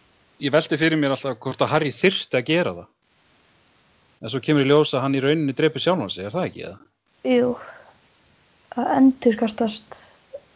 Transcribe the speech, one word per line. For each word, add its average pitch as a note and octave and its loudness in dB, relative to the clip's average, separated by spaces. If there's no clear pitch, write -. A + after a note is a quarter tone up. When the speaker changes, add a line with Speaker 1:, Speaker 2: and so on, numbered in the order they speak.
Speaker 1:
ég C#3 -2
velti D#3 2
fyrir D#3+ 2
mér C#3 2
alltaf B2+ -6
hvort - -6
að B2 0
Harry D3 0
þyrfti - 0
að A#2+ -8
gera D#3+ 0
það. F2 -16
En A2+ -10
svo C3 -4
kemur D3 2
í - 0
ljós D3 4
að B2 -2
hann C#3 0
í C3+ 0
rauninni C#3+ 0
drepur D#3 0
sjálfan E3 0
sig, F2+ -8
er G#2+ -10
það F3 -2
ekki, - -14
eða? E2+ -14
Speaker 2:
Jú. B3 2
Það A#3+ -4
endurkastast A#3 2